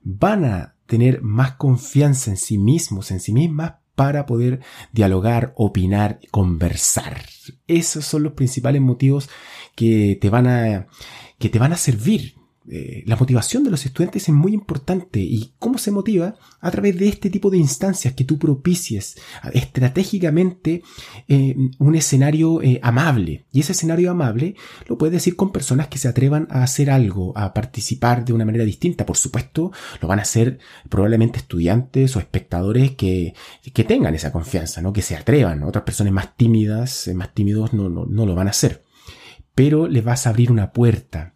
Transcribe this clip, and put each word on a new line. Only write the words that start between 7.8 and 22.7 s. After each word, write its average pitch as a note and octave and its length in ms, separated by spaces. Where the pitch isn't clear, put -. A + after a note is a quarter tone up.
son D3+ 180
los D3+ 100
principales C3 480
motivos C3+ 480
que G#2+ 440
te G2+ 100
van B2 180
a, A2+ 400
que A2 120
te G#2+ 100
van D3 140
a E3+ 40
servir. C3 600
Eh, - 360
la A2+ 80
motivación B2+ 480
de A#3+ 80
los D3+ 140
estudiantes F3 440
es D#3 40
muy F3 200
importante. F3+ 680
¿Y G#2+ 380
cómo B3 220
se - 100
motiva? G3 460
A F3 80
través G3 300
de G3+ 80
este G3+ 240
tipo G3+ 180
de F#3+ 80
instancias E3 560
que C3 120
tú D#3 120
propicies, D3 800
ah, - 120
estratégicamente, E3+ 1300
eh, C3+ 280
un D3 160
escenario, D#3 640
eh, B2+ 220